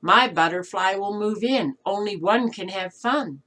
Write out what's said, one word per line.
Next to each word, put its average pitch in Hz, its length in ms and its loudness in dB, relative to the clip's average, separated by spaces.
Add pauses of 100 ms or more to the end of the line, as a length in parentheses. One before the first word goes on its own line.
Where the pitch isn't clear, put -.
My 220 280 6
butterfly 180 640 0
will 202 240 -4
move 208 240 -2
in. 240 320 0 (100)
Only 208 300 -4
one 220 360 2
can 190 180 -10
have 185 240 -8
fun. 233 540 -4